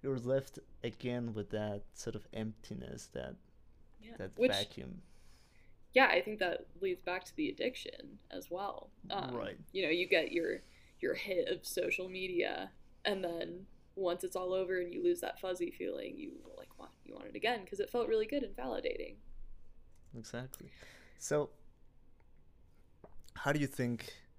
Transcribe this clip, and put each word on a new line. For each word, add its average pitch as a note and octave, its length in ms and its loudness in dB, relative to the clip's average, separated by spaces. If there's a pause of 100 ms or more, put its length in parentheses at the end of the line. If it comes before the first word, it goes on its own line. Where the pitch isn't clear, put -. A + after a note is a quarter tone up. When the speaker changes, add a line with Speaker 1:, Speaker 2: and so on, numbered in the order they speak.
Speaker 1:
you're C3+ 160 2
left C3 400 2 (260)
again A#2+ 480 0
with G#2 180 -2
that G#2 320 0 (120)
sort - 200 -4
of G#2+ 200 -8
emptiness, - 800 -6
that, - 220 -6 (680)
Speaker 2:
Yeah. A3 160 -16
Speaker 1:
that F#2+ 180 -6
Speaker 2:
Which, B3 160 6
Speaker 1:
vacuum. - 480 -4 (960)
Speaker 2:
yeah, B3+ 140 10
I F3+ 120 6
think G#3+ 200 -4
that F3 260 0 (140)
leads F#3 220 0
back F3+ 220 -4
to - 120 -12
the D3+ 120 2
addiction - 720 -4 (120)
as - 200 -8
well. F#3+ 400 -4 (180)
Um, F#3+ 260 -2
Speaker 1:
Right. G#2 240 -4 (140)
Speaker 2:
you F#3+ 100 2
know, D#3 80 4
you F3 180 6
get E3 240 8
your, - 280 2 (400)
your - 140 4
hit F3+ 340 2
of F3+ 180 -2
social F#3 440 0
media, F#3 600 0 (360)
and F#3+ 180 2
then E3+ 420 -2 (300)
once F3+ 280 2
it's F#3 120 -2
all F#3 180 0
over F#3 260 4
and F3 140 -2
you - 80 -2
lose F3 180 6
that - 200 -2
fuzzy F3+ 300 0
feeling, - 460 -4
you, - 160 -8 (240)
like, - 120 -14 (100)
want, - 140 -14 (120)
you - 100 -14
want - 120 -12
it - 80 -12
again G#3+ 320 2
'cause G3 140 -6
it - 100 2
felt A#3+ 180 2
really A3 160 6
good C#4 180 2
and - 140 -6
validating. - 600 -2 (1000)
Speaker 1:
Exactly. B2 540 -10 (480)
So, D3 320 2 (1800)
how - 180 2
do D3+ 80 6
you C#3+ 60 6
think A#2+ 480 0 (240)